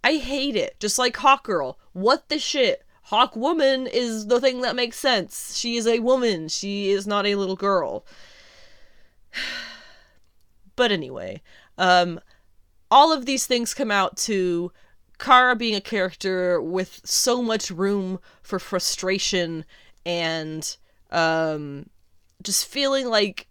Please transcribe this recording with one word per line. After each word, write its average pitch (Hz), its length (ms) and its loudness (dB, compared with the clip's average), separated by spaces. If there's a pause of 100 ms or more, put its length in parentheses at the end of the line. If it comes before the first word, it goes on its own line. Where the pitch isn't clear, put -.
I 294 100 4
hate 277 400 -4
it. - 240 -4
Just 202 180 -2
like 247 200 0
Hawk 277 260 4
Girl. 147 340 -4 (140)
What 233 380 0
the 302 100 -4
shit? 254 460 0 (160)
Hawk - 340 0
Woman 269 520 0
is 226 400 -2
the 240 120 4
thing 254 220 0
that 240 160 -2
makes 240 200 -4
sense. - 600 -2
She 233 180 -4
is 226 100 -2
a 233 140 2
woman. 233 480 2
She 202 420 -4
is 196 160 0
not 202 200 0
a 202 100 2
little 190 220 -2
girl. 196 480 0 (1300)
<sighs> - 20 -14 (1400)
But 240 140 4
anyway, 127 500 -6 (380)
um, 180 400 4 (720)
all 285 220 8
of 269 140 0
these 269 200 -2
things 240 280 0
come 226 180 -2
out 196 260 0
to 180 540 -2 (480)
Kara 254 360 6
being 220 200 -2
a 196 60 -2
character 185 800 -2
with 180 420 -4
so - 380 0
much 226 300 -2
room 190 480 -2 (220)
for - 180 -6
frustration 180 1040 -2 (400)
and, 160 720 -4 (340)
um, 156 760 -2 (540)
just - 240 -2
feeling 269 400 0
like 208 440 0